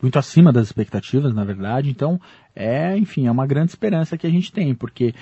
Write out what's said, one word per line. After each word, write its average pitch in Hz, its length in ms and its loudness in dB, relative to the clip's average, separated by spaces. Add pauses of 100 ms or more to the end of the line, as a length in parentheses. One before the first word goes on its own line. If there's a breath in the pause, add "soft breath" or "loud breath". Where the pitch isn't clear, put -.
muito 127 180 0
acima 160 320 6
das 117 160 4
expectativas, 117 640 -2
na 104 120 -2
verdade. 104 440 -4
Então, 151 300 -2 (360 loud breath)
é, 151 420 -2
enfim, 165 280 -2
é 117 60 2
uma 131 160 0
grande 147 240 0
esperança 170 460 -4
que 165 100 -8
a - 20 0
gente 175 220 0
tem, 143 240 -2
porque 120 460 -4